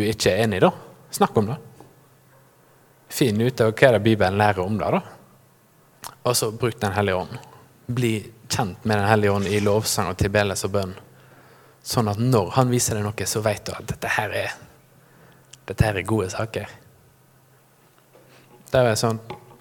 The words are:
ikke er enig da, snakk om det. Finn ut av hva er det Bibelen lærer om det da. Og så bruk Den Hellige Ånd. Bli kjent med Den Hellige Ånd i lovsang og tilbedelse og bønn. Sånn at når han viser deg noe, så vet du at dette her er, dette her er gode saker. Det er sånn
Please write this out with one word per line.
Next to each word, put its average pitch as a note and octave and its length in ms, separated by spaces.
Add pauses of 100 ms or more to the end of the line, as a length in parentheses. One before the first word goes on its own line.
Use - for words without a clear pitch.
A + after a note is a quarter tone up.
ikke G#2 260
er A2 140
enig G2+ 180
da, F3+ 60 (420)
snakk - 240
om G#2+ 160
det. D#3 60 (1500)
Finn A2+ 300
ut B2 180
av A2 140
hva C3+ 160
er A2 80
det G2+ 80
Bibelen G2+ 340
lærer G#2 240
om G#2 160
det F#2 160
da. F#3 60 (1200)
Og B2 140
så A#2 180
bruk A#2 240
Den G2+ 160
Hellige G2 240
Ånd. - 160 (500)
Bli A#2+ 280 (340)
kjent G2 360
med G#2+ 140
Den G2+ 100
Hellige G#2 240
Ånd G2+ 140
i G#2 140
lovsang G#2 520
og F#2 80
tilbedelse G2+ 480
og G2 80
bønn. F#2+ 180 (880)
Sånn A2 240
at G#2 120
når A#2 360
han B2+ 160
viser A#2 240
deg G#2 80
noe, G#2 240
så G#2+ 160
vet G#2 220
du F#2+ 80
at - 160
dette - 260
her G#2+ 160 (120)
er, - 100 (1120)
dette - 160
her G#2 160
er E2+ 80
gode G2+ 240
saker. A2 380 (2000)
Det C3 80
er A#2 180
sånn A2+ 220 (400)